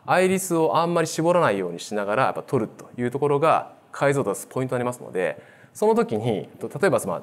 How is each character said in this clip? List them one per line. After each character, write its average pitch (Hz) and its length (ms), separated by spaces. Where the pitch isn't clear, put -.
ア 165 140
イ 185 80
リ 185 100
ス 170 180
を 160 200
あ 165 80
ん 170 80
ま 170 80
り 160 60
絞 160 260
ら 180 80
な 143 100
い 101 80
よ 92 100
う 85 40
に 85 80
し - 140
な 104 100
が 101 120
ら 131 80
や 98 60
っ 87 40
ぱ - 80
撮 - 160
る 110 100
と - 300
い 120 60
う 120 60
と 135 80
こ 143 100
ろ 143 100
が 139 340
解 143 220
像 139 100
度 101 60
を 95 40
出 - 60
す - 60
ポ - 160
イ - 20
ン 127 40
ト 131 60
に 127 40
な 123 40
り - 20
ま 123 80
す 123 100
の 62 100
で、 87 280
そ - 140
の 220 80
時 233 220
に、 104 80
例 147 280
え - 20
ば、 117 160
ま 90 80
あ、 78 80